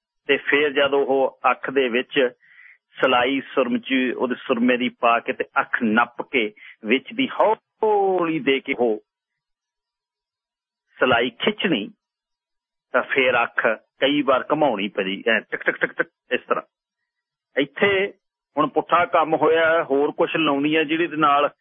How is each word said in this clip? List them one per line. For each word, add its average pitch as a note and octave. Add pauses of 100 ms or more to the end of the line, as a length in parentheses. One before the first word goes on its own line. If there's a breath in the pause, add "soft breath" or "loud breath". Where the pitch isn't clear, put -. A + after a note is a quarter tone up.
(280)
ਤੇ C#3
ਫੇਰ C#3+
ਜਦ C#3
ਉਹ C3+ (120)
ਅੱਖ -
ਦੇ C3
ਵਿੱਚ B2 (720 soft breath)
ਸਲਾਈ B2+ (140)
ਸੁਰਮਚੀ, B2
ਉਹਦੇ B2
ਸੁਰਮੇ B2
ਦੀ A#2+
ਪਾ A#2
ਕੇ B2+
ਤੇ - (140)
ਅੱਖ -
ਨੱਪ A#2
ਕੇ A2 (320 loud breath)
ਵਿੱਚ A#2+
ਦੀ B2 (120)
ਹੌਲੀ G3
ਦੇ C3+
ਕੇ C3+
ਉਹ A2+ (2000)
ਸਲਾਈ B2
ਖਿੱਚਣੀ, D#3+ (1000)
ਤਾਂ B2
ਫੇਰ B2
ਅੱਖ - (320)
ਕਈ C#3+
ਵਾਰ B2+
ਘੁਮਾਉਣੀ C3
ਪੈਂਦੀ, F#2+
ਐ A2
ਟਿਕ -
ਟਿਕ -
ਟਿਕ -
ਟਿਕ - (240)
ਇਸ B2
ਤਰ੍ਹਾਂ। - (1000)
ਇੱਥੇ G3+ (440)
ਹੁਣ D3+
ਪੁੱਠਾ E3
ਕੰਮ D#3+
ਹੋਇਆ, D#3+
ਹੋਰ C#3+
ਕੁਛ E3
ਲਾਉਂਦੀ D3+
ਆ D#3+
ਜਿਹਦੇ D#3+
ਦੇ D3
ਨਾਲ D3 (120)